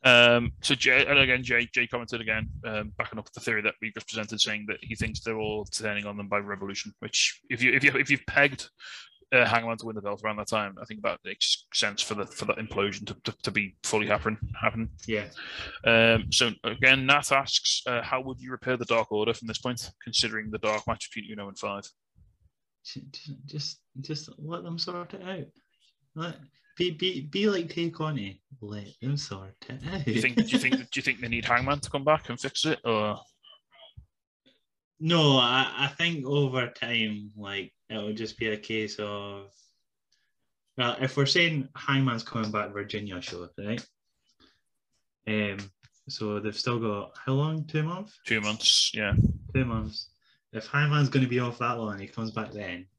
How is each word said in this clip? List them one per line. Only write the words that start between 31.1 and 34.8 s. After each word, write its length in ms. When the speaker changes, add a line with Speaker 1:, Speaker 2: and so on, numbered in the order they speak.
Speaker 1:
they 80
need 180
Hangman 340
to 100
come 140
back 240
and 100
fix 280
it, 180
or? 340